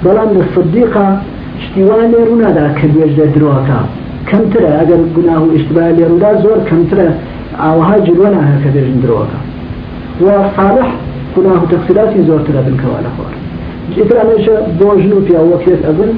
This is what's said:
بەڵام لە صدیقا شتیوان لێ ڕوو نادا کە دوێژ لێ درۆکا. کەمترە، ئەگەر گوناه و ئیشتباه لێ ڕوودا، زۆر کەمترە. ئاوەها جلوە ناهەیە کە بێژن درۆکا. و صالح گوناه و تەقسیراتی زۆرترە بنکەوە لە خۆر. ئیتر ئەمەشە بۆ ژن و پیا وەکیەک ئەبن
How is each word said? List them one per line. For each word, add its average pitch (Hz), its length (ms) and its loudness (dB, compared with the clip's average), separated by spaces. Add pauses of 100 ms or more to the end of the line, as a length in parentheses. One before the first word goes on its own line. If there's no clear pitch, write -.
بەڵام 214 340 2
لە 165 60 2 (120)
صدیقا 202 520 0 (560)
شتیوان 220 480 2
لێ 233 160 4
ڕوو 233 160 2
نادا 156 220 2 (120)
کە - 160 -2
دوێژ 156 260 2
لێ 151 160 4
درۆکا. 135 440 0 (500)
کەمترە، 202 500 2
ئەگەر 165 220 2 (140)
گوناه 165 280 2
و 160 120 2
ئیشتباه 165 420 0
لێ 170 120 4
ڕوودا، 175 220 2 (120)
زۆر 220 160 2 (100)
کەمترە. 170 380 2 (540)
ئاوەها 165 440 2
جلوە 170 300 2
ناهەیە 143 280 2
کە 143 120 0
بێژن 127 300 0
درۆکا. 107 340 -2 (840)
و - 20 4 (300)
صالح 202 320 0 (460)
گوناه 190 280 2
و 165 100 -2
تەقسیراتی 196 540 0
زۆرترە 147 400 0
بنکەوە 131 380 -4
لە - 100 -8
خۆر. - 180 -10 (640)
ئیتر 214 240 2
ئەمەشە 220 340 2 (240)
بۆ 202 100 4 (120)
ژن 202 160 2
و 190 100 2
پیا 170 140 2 (100)
وەکیەک 170 360 0
ئەبن 190 300 0